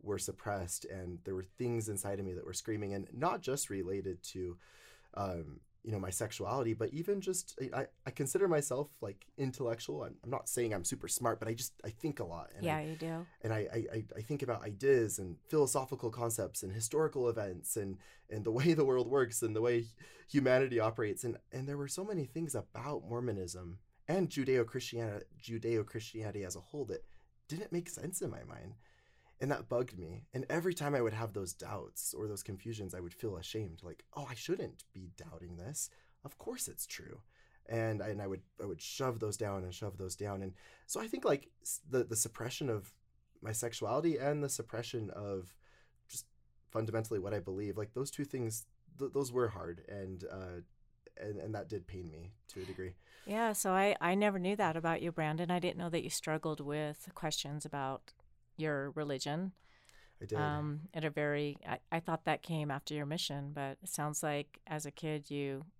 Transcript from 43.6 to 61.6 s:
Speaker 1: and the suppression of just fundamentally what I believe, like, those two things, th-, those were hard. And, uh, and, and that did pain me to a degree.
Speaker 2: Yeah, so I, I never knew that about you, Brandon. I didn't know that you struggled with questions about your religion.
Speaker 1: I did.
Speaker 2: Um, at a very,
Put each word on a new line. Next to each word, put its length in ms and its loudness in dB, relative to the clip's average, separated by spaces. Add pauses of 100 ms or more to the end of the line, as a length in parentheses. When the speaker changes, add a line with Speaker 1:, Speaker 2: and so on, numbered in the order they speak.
Speaker 1:
and 260 2
the 60 0
suppression 640 -4
of 440 -4 (540)
just 160 -8 (460)
fundamentally 480 0
what 140 -2
I 60 0
believe, 380 -4
like, 160 -4
those 180 -4
two 140 -2
things, 400 -4 (320)
th-, 160 -2
those 180 2
were 160 4
hard. 400 -6
And, 420 -6
uh, 320 -8 (600)
and, 180 -4
and 160 -4
that 140 -6
did 180 -6
pain 240 -8
me 200 -12 (180)
to 120 -10
a 40 -6
degree. 280 -6 (320)
Speaker 2:
Yeah, 280 2
so 180 2
I, 300 6
I 140 4
never 240 4
knew 180 2
that 180 4
about 260 2
you, 120 0
Brandon. 380 0
I 80 4
didn't 180 0
know 120 -2
that 140 0
you 60 -4
struggled 500 -2
with 560 -2
questions 500 -2
about 460 -2 (460)
your 340 0
religion. 600 0 (680)
Speaker 1:
I 40 -10
did. 120 0
Speaker 2:
Um, 440 0 (120)
at 120 -2
a 40 4
very, 480 0 (100)